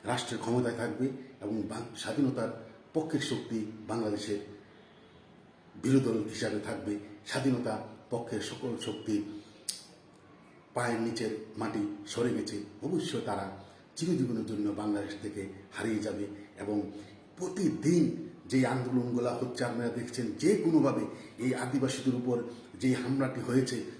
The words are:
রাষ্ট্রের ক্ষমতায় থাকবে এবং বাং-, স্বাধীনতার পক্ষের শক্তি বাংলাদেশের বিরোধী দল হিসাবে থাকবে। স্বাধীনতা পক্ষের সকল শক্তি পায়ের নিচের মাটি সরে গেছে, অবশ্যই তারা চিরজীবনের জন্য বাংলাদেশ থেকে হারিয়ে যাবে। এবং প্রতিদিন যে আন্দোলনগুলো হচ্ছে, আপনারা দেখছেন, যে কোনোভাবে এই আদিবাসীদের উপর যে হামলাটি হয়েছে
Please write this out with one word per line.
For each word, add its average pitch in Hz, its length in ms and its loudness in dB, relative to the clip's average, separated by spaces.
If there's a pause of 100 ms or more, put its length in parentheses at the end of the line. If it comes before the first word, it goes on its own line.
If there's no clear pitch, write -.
রাষ্ট্রের 120 360 -2
ক্ষমতায় 120 340 2
থাকবে 120 340 0 (320)
এবং 104 220 -2
বাং-, - 340 -6
স্বাধীনতার - 760 0 (240)
পক্ষের 156 260 0
শক্তি 113 520 -2 (160)
বাংলাদেশের 107 500 -2 (1400)
বিরোধী 131 220 6
দল 110 240 2
হিসাবে 107 320 -2
থাকবে। 104 380 -4 (280)
স্বাধীনতা 120 640 0 (220)
পক্ষের 117 300 -2
সকল - 360 -4
শক্তি - 460 0 (1500)
পায়ের 120 260 0
নিচের 113 300 0 (260)
মাটি 104 400 -2 (100)
সরে 120 280 2
গেছে, - 300 -2 (180)
অবশ্যই 147 380 0
তারা 98 360 -4 (400)
চিরজীবনের 127 500 2
জন্য 104 240 0
বাংলাদেশ 104 420 0 (100)
থেকে 101 260 -6 (240)
হারিয়ে 107 260 0
যাবে। 101 280 -2 (320)
এবং 104 240 0 (540)
প্রতিদিন 170 960 2 (180)
যে 131 180 4
আন্দোলনগুলো 123 640 2
হচ্ছে, 123 340 -2
আপনারা 120 240 0
দেখছেন, 117 380 -2 (120)
যে 180 180 6
কোনোভাবে 139 500 6 (320)
এই 127 160 2
আদিবাসীদের 127 600 2
উপর 120 280 2 (380)
যে 131 140 6
হামলাটি 127 460 2
হয়েছে 123 440 2 (160)